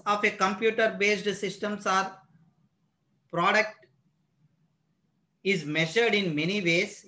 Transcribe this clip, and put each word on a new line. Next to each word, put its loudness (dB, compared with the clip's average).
of 0
a 2
computer-based 0
systems -6
or 0
product 0
is 0
measured 0
in 0
many -2
ways, 0